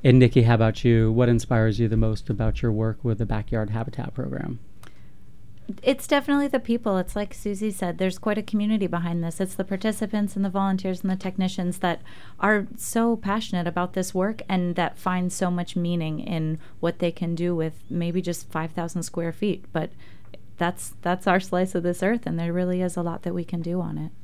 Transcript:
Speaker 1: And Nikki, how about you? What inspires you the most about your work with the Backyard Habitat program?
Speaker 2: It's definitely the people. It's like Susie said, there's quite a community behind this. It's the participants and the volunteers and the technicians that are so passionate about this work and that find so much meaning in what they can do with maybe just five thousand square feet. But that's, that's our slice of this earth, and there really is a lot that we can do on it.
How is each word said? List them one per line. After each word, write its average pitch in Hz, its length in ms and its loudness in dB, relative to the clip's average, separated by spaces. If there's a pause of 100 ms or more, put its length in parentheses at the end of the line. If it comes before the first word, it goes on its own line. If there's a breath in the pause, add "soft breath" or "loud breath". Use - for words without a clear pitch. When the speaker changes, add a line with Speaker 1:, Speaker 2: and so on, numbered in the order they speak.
Speaker 1:
And 127 120 10
Nikki, 123 240 8
how 117 120 8
about 110 300 4
you? 113 280 6
What 120 180 6
inspires 113 500 4
you 117 80 4
the 110 80 2
most 110 320 2
about 110 320 0
your 120 100 2
work 110 320 0
with 113 140 0
the 110 80 0
Backyard 107 460 -2
Habitat 117 420 -4
program? 131 460 -6 (1200 soft breath)
Speaker 2:
It's - 240 0
definitely 285 420 2
the 269 120 0
people. 233 380 0
It's 180 180 -4
like 208 160 -4
Susie 208 380 -4
said, 175 260 -4
there's 185 220 0
quite 214 180 0
a 214 60 -2
community 208 440 2
behind 170 380 0
this. 170 160 -4
It's 190 140 -2
the 185 100 -2
participants 208 720 -2
and 196 80 2
the 196 60 0
volunteers 190 500 0
and 190 100 0
the 190 60 2
technicians 185 640 -2
that 170 240 0 (360 loud breath)
are 208 280 4 (100)
so 233 400 2
passionate 202 500 -2
about 180 280 -2
this 185 200 -2
work 196 320 0
and 175 300 0
that 170 220 0
find 180 340 0
so 180 180 0
much 175 240 -2
meaning 170 460 0
in 160 380 -2 (220 loud breath)
what 170 180 0
they 175 120 2
can 170 240 -4
do 175 220 0
with 160 320 -2
maybe 170 320 0
just 170 300 -6
five 160 220 -4
thousand 165 320 -4
square 170 280 -4
feet. - 400 -2
But 160 160 -2 (680 soft breath)
that's, - 420 -2
that's 180 260 -2
our 185 140 4
slice 185 340 -2
of 175 80 0
this 175 200 0
earth, 226 240 0
and 165 120 -2
there 170 140 -2
really 180 300 0
is 180 120 -2
a 175 80 -2
lot 170 200 -4
that 175 100 -4
we 175 120 -2
can 170 180 -4
do 175 180 -2
on 160 160 -4
it. 156 140 -4 (140)